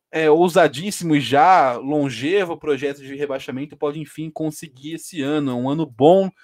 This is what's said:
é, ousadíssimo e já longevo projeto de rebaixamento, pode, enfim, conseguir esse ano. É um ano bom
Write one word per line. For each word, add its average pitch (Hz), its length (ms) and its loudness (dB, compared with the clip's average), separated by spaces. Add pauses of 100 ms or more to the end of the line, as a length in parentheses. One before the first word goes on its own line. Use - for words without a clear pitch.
(120)
é, 160 180 2
ousadíssimo 165 840 2
e 143 40 4
já 143 580 4
longevo 147 800 -4
projeto 139 440 -4
de 135 140 -16
rebaixamento, 139 600 -8
pode, 151 240 -6
enfim, 156 300 -12
conseguir 156 640 -10
esse 160 300 -10
ano. 147 260 -2
É 123 60 -4
um 123 120 -4
ano 156 160 -2
bom 156 460 4 (140)